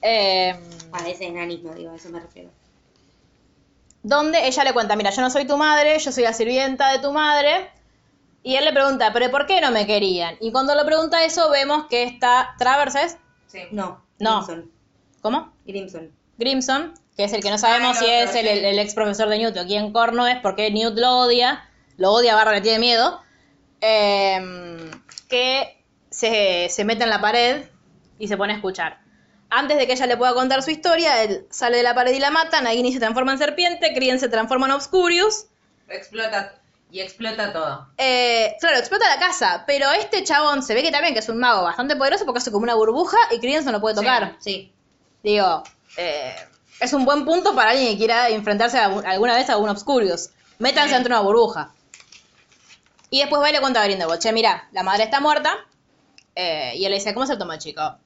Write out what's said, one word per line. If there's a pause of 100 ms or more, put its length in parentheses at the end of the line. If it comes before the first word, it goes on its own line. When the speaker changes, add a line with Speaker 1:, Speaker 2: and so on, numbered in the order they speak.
Speaker 1:
Em, (340)
Speaker 2:
A
ese
enanismo,
digo,
a
eso
me
refiero. (1500)
Speaker 1:
Donde
ella
le
cuenta,
"Mira,
yo
no
soy
tu
madre,
yo
soy
la
sirvienta
de
tu
madre". (760)
Y
él
le
pregunta,
"¿Pero
por
qué
no
me
querían?".
Y
cuando
le
pregunta
eso,
vemos
que
está
Travers,
¿es? (300)
Speaker 3:
Sí. (120)
Speaker 2:
No, (160)
Speaker 1:
No.
Speaker 2:
Grimson. (500)
Speaker 1:
¿Cómo? (120)
Speaker 2:
Grimson. (260)
Speaker 1:
Grimson, (220)
que
es
el
que
no
sabemos
Speaker 3:
Ah,
Speaker 1:
si
Speaker 3:
lo
Speaker 1:
es
el,
Speaker 3:
sé.
Speaker 1:
el,
el
ex
profesor
de
Newt
o
quién
corno
es,
porque
Newt
lo
odia, (280)
lo
odia
barra
le
tiene
miedo, (600)
em, (380)
que (260)
se,
se
mete
en
la
pared (520)
y
se
pone
a
escuchar. (500)
Antes
de
que
ella
le
pueda
contar
su
historia,
él
sale
de
la
pared
y
la
mata,
Nagini
se
transforma
en
serpiente,
Krien
se
transforma
en
Obscurius. (440)
Speaker 3:
Explota, (360)
y
explota
todo. (100)
Speaker 1:
Eh,
claro,
explota
la
casa,
pero
este
chabón
se
ve
que
también
que
es
un
mago
bastante
poderoso
porque
hace
como
una
burbuja (140)
y
Krien
no
lo
puede
Speaker 3:
Sí.
Speaker 1:
tocar.
Speaker 2:
Sí. (520)
Speaker 1:
Digo, (340)
eh, (460)
es
un
buen
punto
para
alguien
que
quiera
enfrentarse
a,
alguna
vez
a
un
Obscurius. (300)
Métanse
Speaker 3:
Sí.
Speaker 1:
dentro
de
una
burbuja. (1400)
Y
después
va
y
le
cuenta
a
Grindelwald,
"Che,
mirá,
la
madre
está
muerta". (800)
Eh,
y
él
le
dice,
"¿Cómo
se
toma
el
chico?".